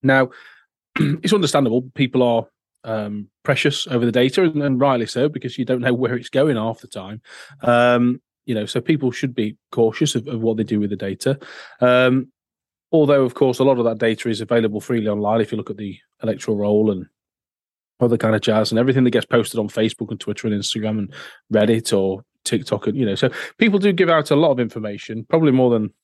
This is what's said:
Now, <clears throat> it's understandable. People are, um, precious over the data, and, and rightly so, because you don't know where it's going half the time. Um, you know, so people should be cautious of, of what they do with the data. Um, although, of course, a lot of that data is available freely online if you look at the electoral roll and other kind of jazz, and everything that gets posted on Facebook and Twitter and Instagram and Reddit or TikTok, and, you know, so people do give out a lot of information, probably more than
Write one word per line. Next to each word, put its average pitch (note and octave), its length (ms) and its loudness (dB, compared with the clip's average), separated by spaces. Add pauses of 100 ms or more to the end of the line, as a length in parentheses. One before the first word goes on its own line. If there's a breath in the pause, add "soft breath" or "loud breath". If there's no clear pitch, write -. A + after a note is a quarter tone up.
Now, C3+ 260 4 (340 loud breath)
<clears throat> - 320 -20
it's D#3+ 380 0
understandable. C#3 500 2 (120)
People B2+ 280 0
are, A#2 240 2 (360)
um, G#2 440 -8 (160)
precious - 440 -2
over A#2+ 180 0
the A#2 60 0
data, B2+ 320 2
and, D#3 200 0
and C3+ 160 0
rightly B2+ 260 2
so, B2+ 240 -2
because B2+ 280 -8
you B2+ 80 -2
don't B2+ 160 -2
know B2 120 0
where B2 220 -2
it's B2 140 -10
going C3+ 280 2
half A2 220 -4
the B2 80 -20
time. G2+ 340 -14 (400 loud breath)
Um, B2 600 2 (240)
you B2 100 -4
know, G#2+ 100 -4
so A#2 160 -4
people C3+ 300 0
should B2 240 -6
be A2 220 -4 (140)
cautious A#2 440 0
of, A#2 120 -4
of A2+ 140 -6
what A2+ 160 0
they A2 60 -2
do G#2+ 160 -2
with G#2 100 -2
the G2+ 60 -4
data. G2 420 -4 (420 loud breath)
Um, B2+ 520 4 (600)
although, C#3+ 320 4
of B2+ 120 -2
course, B2+ 240 2
a C3+ 40 4
lot C3+ 140 4
of A#2 80 0
that A2+ 140 -2
data A2+ 300 0
is A2+ 120 -4
available A2 400 0
freely A2+ 260 -2
online G#2 340 0
if G#2 100 -2
you A#2 60 -6
look G#2 120 -8
at G2+ 80 -8
the G2+ 200 -10 (260)
electoral A2 340 -4
roll G#2 340 2
and F#2 140 -6 (920)
other A#2 180 2
kind A2 180 0
of G#2 60 -2
jazz, G#2+ 300 0
and A2 80 0
everything B2+ 240 2
that B2 80 4
gets A#2 140 0
posted A2+ 340 -2
on G#2 80 -4
Facebook A2 440 -4
and G#2+ 80 -10
Twitter - 280 -8
and G#2 80 -2
Instagram G#2+ 440 -4
and G2 140 -8 (400 loud breath)
Reddit A2 440 2
or F#2+ 260 -2 (200)
TikTok, - 440 -4
and, G#2+ 100 -4
you C3 80 0
know, G2 100 -2
so C3 140 0 (280 loud breath)
people G#3 220 4
do G3+ 140 2
give F3 160 2
out D#3 220 2
a D3 40 4
lot D#3 160 4
of B2 80 0
information, A2 680 -8
probably D#3+ 220 4
more B2+ 180 4
than G#2+ 220 0 (120)